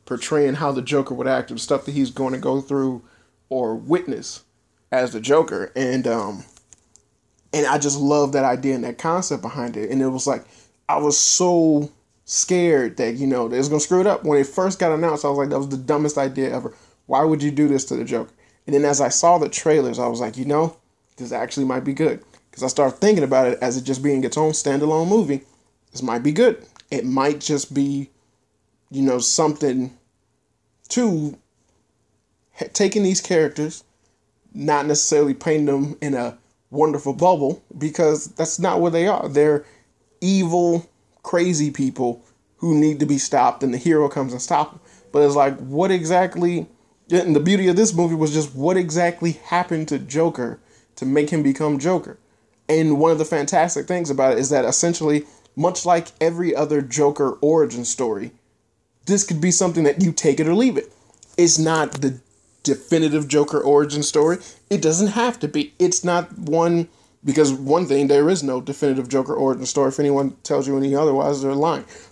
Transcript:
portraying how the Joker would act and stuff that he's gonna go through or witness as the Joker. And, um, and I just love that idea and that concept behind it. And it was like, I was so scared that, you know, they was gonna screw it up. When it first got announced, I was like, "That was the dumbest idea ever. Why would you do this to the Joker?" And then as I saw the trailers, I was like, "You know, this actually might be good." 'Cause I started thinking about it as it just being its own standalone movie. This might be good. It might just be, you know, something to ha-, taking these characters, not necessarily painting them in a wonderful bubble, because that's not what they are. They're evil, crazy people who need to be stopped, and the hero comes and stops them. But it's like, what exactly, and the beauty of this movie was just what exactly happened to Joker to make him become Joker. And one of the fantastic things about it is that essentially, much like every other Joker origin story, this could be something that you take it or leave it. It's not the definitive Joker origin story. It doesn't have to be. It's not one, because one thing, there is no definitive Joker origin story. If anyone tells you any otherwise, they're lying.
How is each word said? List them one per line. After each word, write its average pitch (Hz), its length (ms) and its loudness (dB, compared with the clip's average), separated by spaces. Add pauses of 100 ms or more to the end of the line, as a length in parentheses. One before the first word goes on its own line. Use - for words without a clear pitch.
portraying 139 500 0
how 143 160 -2
the 131 120 -4
Joker 139 320 -2
would 127 120 -6
act 127 240 -2
and 117 100 -10
stuff 139 240 -2
that 143 80 -8
he's 131 180 -2
gonna 131 280 -4
go 135 220 -2
through 135 420 -4 (460)
or 123 260 -4
witness 135 720 -4 (480)
as 127 200 0
the 110 80 -8
Joker. 120 540 0
And, 127 320 -2
um, 104 380 -4 (1080)
and 147 140 0
I 143 120 2
just 143 200 -2
love 143 340 2
that 135 120 2
idea 131 300 0
and 120 100 -6
that 120 140 -8
concept 165 440 -4
behind 120 340 -8
it. 107 140 -6
And 131 100 0
it 131 80 0
was 131 180 -6
like, 127 180 -2 (440)
I 151 100 0
was 147 200 0
so 160 720 2 (340)
scared 170 720 0
that, 117 200 -2
you 135 100 -2
know, 123 220 0
they 123 100 -2
was 139 100 0
gonna 147 120 0
screw 180 200 2
it 190 60 2
up. 190 180 0
When 147 160 4
it 139 60 0
first 190 320 -2
got 170 140 2
announced, 156 320 -2
I 147 40 0
was 143 100 -2
like, 139 120 -2
"That 139 80 -2
was 139 100 -6
the 139 80 -6
dumbest 143 400 -2
idea 131 380 -2
ever. 123 200 -8 (320)
Why 135 180 2
would 156 180 2
you 147 80 0
do 143 180 2
this 135 180 0
to 131 100 -6
the 123 80 -6
Joker?" 117 280 -6 (340)
And 147 80 0
then 143 100 4
as 143 160 2
I 127 80 2
saw 170 300 4
the 151 100 -2
trailers, 131 500 0
I 123 80 -2
was 117 140 -4
like, 117 160 -6
"You 127 80 -8
know, 156 320 0 (400)
this 120 160 -14
actually 127 340 -4
might 127 180 -4
be 139 80 -4
good." 151 280 -2 (300)
'Cause - 120 -16
I 131 60 -2
started 131 300 0
thinking 196 260 4
about 131 240 4
it 127 120 0
as 127 160 -2
it 127 60 -6
just 131 200 -4
being 135 220 0
its 120 120 -4
own 156 160 2
standalone 151 560 0
movie. 156 340 0 (500)
This - 100 -14
might 120 200 -4
be 147 100 2
good. 226 320 2 (260)
It 127 140 -4
might 139 360 0
just 143 340 -4
be, 139 360 -2 (800)
you 135 120 -4
know, 127 160 2
something 135 800 -2 (920)
to 165 480 -2 (1200)
ha-, - 180 -10
taking 202 300 0
these 185 180 0
characters, 156 640 -2 (720)
not 143 320 0
necessarily 147 480 2
painting 151 320 0
them 143 340 -2
in 147 140 -4
a 120 240 -6 (320)
wonderful 143 420 0
bubble, 147 500 2 (140)
because 151 520 0
that's - 300 -6
not 175 220 0
what 170 120 2
they 170 140 0
are. - 220 -2
They're 147 360 2 (580)
evil, 175 680 2 (340)
crazy 170 480 0
people 127 520 -4 (340)
who 165 180 0
need 151 260 2
to 147 60 0
be 143 120 0
stopped, 127 440 0
and 123 120 0
the 135 40 -4
hero 151 300 2
comes 135 240 -6
and 123 80 -10
stops 151 300 -2
them. - 100 -20 (320)
But 147 120 4
it's 143 100 4
like, 139 240 2
what 147 320 -2
exactly, 175 760 0 (440)
and 170 260 4
the 139 40 4
beauty 185 280 2
of 175 80 4
this 214 160 4
movie 165 220 0
was 156 180 0
just 147 220 -4
what 170 240 0
exactly 175 540 -2
happened 170 560 -4
to 139 100 -2
Joker 131 600 -4 (360)
to - 100 -10
make 147 240 0
him 156 140 0
become 143 360 0
Joker. 165 380 -2 (520)
And 156 300 2
one 165 140 4
of 151 60 2
the 156 60 0
fantastic 160 600 0
things 175 220 -4
about 135 240 2
it 110 60 0
is 131 120 0
that 135 140 2
essentially, 147 640 0 (280)
much 175 300 -2
like 170 240 2 (120)
every 170 360 0
other 147 240 0
Joker 139 600 0
origin 143 440 2
story, 113 480 -4 (720)
this 196 180 2
could 160 180 -4
be 180 100 2
something 170 340 2
that 143 180 2
you 165 100 2
take 151 280 2
it 156 80 0
or 170 60 2
leave 226 220 2
it. - 160 -6 (440)
It's 170 220 4
not 156 420 0
the 131 180 -2 (440)
definitive 151 640 0
Joker 147 320 2
origin 147 420 2
story. 160 360 2 (320)
It 190 120 0
doesn't 170 260 2
have 233 320 -2
to 147 80 -4
be. 147 300 -4
It's 175 240 2
not 175 340 -2
one, 170 520 0 (360)
because 139 280 4
one 139 340 0
thing, 139 220 2
there 143 200 6
is 180 140 0
no 127 180 -4
definitive 135 480 -2
Joker 131 260 -2
origin 135 320 0
story. 139 240 0
If 135 100 -4
anyone 139 320 0 (100)
tells 139 240 -2
you 139 100 -2
any 135 180 0
otherwise, 143 480 2
they're 139 120 -2
lying. 151 300 -2 (280)